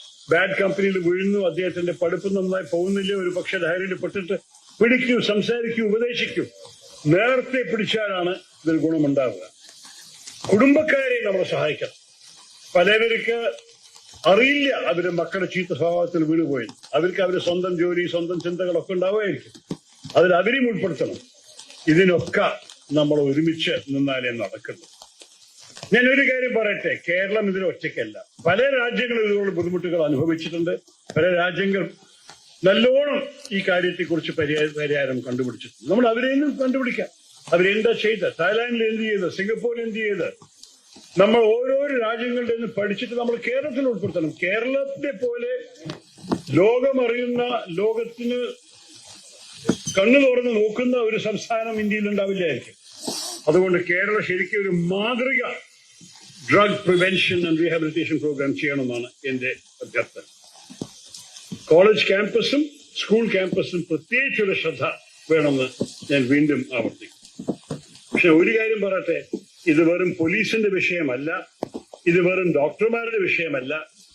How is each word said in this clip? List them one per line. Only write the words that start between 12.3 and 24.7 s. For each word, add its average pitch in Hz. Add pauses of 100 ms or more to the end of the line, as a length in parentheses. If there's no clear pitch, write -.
പലവർക്ക് 226 (760)
അറിയില്ല 269
അവരുടെ 175
മക്കളുടെ 170
ചീത്ത 180
സ്വഭാവത്തിൽ 170
വീണുപോയി. 151 (260)
അവർക്ക് 175
അവരുടെ 180
സ്വന്തം 180
ജോലി, 175
സ്വന്തം 170
ചിന്തകളൊക്കെ 175
ഉണ്ടാവുമായിരിക്കും. 185 (640)
അതിൽ 175
അവരെയും 240
ഉൾപ്പെടുത്തണം. 151 (680)
ഇതിനൊക്കെ 170 (440)
നമ്മൾ 147
ഒരുമിച്ച് 160 (180)
നിന്നാലേ 135
നടക്കുള്ളൂ. 110 (1080)